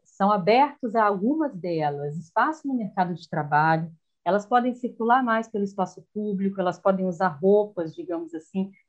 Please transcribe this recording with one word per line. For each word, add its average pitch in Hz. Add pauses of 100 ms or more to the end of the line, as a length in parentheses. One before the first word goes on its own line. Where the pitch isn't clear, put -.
são -
abertas 220
a 226
algumas 240
delas, 151
espaço 269
no 269
mercado 190
de -
trabalho, 156 (340)
elas 202
podem 247
circular 240
mais 226
pelo 202
espaço 196
público, 196
elas 180
podem 190
usar 185
roupas, 185
digamos 170
assim, 190 (180)